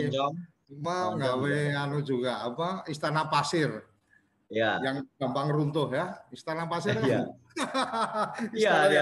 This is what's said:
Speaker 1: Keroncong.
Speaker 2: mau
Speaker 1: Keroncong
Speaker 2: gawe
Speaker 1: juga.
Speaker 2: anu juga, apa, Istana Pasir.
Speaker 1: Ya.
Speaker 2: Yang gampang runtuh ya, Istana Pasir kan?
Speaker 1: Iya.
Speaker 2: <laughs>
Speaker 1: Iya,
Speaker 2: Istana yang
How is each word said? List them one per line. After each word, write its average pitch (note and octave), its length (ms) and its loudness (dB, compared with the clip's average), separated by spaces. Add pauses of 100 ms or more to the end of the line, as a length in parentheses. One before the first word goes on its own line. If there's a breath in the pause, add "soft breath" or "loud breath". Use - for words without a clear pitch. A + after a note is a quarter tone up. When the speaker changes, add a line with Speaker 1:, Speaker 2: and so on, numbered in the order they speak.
Speaker 1:
Keroncong. C#3 280 -2 (440)
Speaker 2:
mau F3 320 -2
Speaker 1:
Keroncong E3+ 80 -4
Speaker 2:
gawe C#3 400 0
Speaker 1:
juga. C#3+ 240 0
Speaker 2:
anu C#3+ 180 -2
juga, B2+ 400 0
apa, B2 280 -4 (180)
Istana D#3 400 0
Pasir. D3 560 2 (640 soft breath)
Speaker 1:
Ya. G#2+ 320 2
Speaker 2:
Yang C3+ 400 -4
gampang C#3 320 0
runtuh D3 400 2
ya, F3 240 -2 (160)
Istana D#3+ 400 -8
Pasir E3+ 240 0
kan? - 80 0
Speaker 1:
Iya. A#2 180 4 (380)
Speaker 2:
<laughs> A3+ 960 -2
Speaker 1:
Iya, G#3+ 160 4
Speaker 2:
Istana D#3 160 6
yang D3+ 40 8 (120)